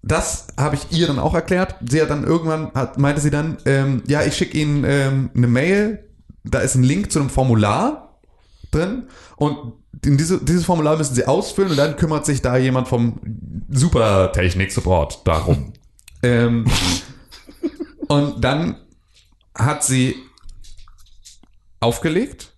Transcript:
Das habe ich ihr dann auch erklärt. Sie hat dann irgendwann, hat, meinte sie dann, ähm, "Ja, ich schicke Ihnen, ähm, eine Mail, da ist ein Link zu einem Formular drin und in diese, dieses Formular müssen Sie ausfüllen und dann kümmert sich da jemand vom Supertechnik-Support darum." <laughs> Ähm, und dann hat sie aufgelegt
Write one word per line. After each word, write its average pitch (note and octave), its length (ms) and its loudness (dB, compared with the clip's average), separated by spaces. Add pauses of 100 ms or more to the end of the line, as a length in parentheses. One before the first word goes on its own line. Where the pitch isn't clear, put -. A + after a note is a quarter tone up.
Das - 460 -4 (100)
habe D3+ 180 0
ich E3 220 -4
ihr E3 100 2
dann C#3 120 0
auch D#3 160 0
erklärt. F3+ 400 0 (120)
Sie C#3+ 140 2
hat D3+ 80 2
dann D3 140 -2
irgendwann, D#3+ 500 0
hat, C3 240 -4
meinte C#3+ 240 2
sie D3 80 2
dann, D3 360 -2
ähm, C3+ 420 2
"Ja, D3+ 160 0
ich C#3+ 120 0
schicke F3 220 -2
Ihnen, D3 300 0
ähm, C3+ 480 0
eine B2 120 4
Mail, F#3+ 580 2 (380)
da - 160 -2
ist - 160 -2
ein B2+ 80 4
Link E3 280 0
zu D#3 80 0
einem C#3 100 -2
Formular C3 880 0 (540)
drin G3 320 -2 (320)
und C#3+ 380 -4 (300)
in C#3+ 140 4
diese, E3 260 0
dieses E3 220 0
Formular D#3 320 2
müssen C#3 160 -2
Sie B2 140 0
ausfüllen G3 420 0
und D3 80 0
dann D3 200 0
kümmert D#3 280 0
sich C#3 160 0
da B2+ 160 0
jemand C3 300 0
vom A#2 320 0 (500)
Supertechnik-Support F#2+ 1600 2
darum." D2+ 460 0 (240)
<laughs> - 260 -12
Ähm, A#2 420 2 (1400)
und C#3+ 360 0
dann C#3+ 340 -2 (800)
hat D3 280 0
sie C3 320 2 (1600)
aufgelegt - 800 -2